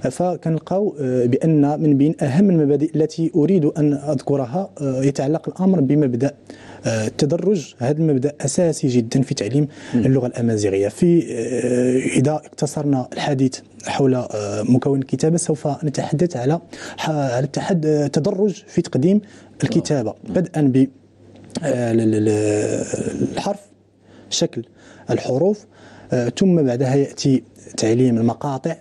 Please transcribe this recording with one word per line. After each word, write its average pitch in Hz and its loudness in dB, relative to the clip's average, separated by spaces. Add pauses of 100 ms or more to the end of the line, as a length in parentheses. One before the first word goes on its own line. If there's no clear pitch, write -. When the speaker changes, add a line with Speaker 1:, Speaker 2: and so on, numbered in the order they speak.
(100)
Speaker 1:
فكنلقاو، 175 -4
أه، 127 0
بأن 147 2
من 151 4
بين 147 2
أهم 170 4
المبادئ 147 2
التي 160 -2
أريد 160 4
أن 151 2
أذكرها، 143 -2 (100)
أه، 135 -2
يتعلق 143 0
الأمر 185 2
بمبدأ، 135 2 (520)
أه، 110 -2
التدرج. 170 0
هذا 143 0
المبدأ 143 2
أساسي 156 0
جدًا 123 2
في 135 -2
تعليم 135 0 (260)
Speaker 2:
مم. 123 2
Speaker 1:
اللغة 131 2
الأمازيغية. 104 0
في، 170 4
أه، 123 0
إذا 131 2
اقتصرنا 143 -4
الحديث 135 -2 (280)
حول، 131 2
أه، 107 -6
مكون 131 0
الكتابة، 135 -2
سوف 156 -4 (160)
نتحدث 156 -2
على 139 -2 (360)
ح-، - -6
على 139 -2
التحد-، 156 -2
التدرج 156 0
في - -2
تقديم 170 2 (440)
الكتابة، 135 0
Speaker 2:
آه. - -12 (120)
Speaker 1:
بدءاً 175 -2
ب، 135 2
أه، - -2
ال-، 113 4
ال-، 110 2
ال-، 107 -2
الحرف، 196 -6 (680)
شكل - -4 (460)
الحروف، 156 -2 (460)
أه، 123 -2
ثم 180 4
بعدها 131 0
يأتي 139 0 (340)
تعليم 117 2
المقاطع. 135 -2